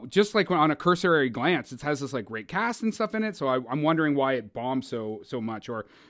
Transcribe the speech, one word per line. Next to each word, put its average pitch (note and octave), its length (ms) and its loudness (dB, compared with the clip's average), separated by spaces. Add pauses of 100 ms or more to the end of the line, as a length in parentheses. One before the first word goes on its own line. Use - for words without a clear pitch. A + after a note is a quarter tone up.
just, G#3 260 2
like, G3+ 160 2
when, F3 80 4
on D3+ 140 6
a D3 40 0
cursory E3+ 540 4
glance, C3 400 0
it B2 120 -12
has C#3+ 180 -2
this, C3+ 120 -6
like, A#2+ 120 -4
great A2 240 -10
cast A3+ 340 -4
and A3 100 0
stuff G#3+ 220 -4
in A3 80 0
it. G#3+ 140 -4
So D3 100 -4
I, C3 140 2 (100)
I'm D3 120 -2
wondering D#3 340 4
why C3+ 160 2
it A2+ 200 -4
bombed B2+ 320 -2
so, A2 380 -6
so - 180 -8
much, A2 280 -8
or A2+ 180 -6 (240)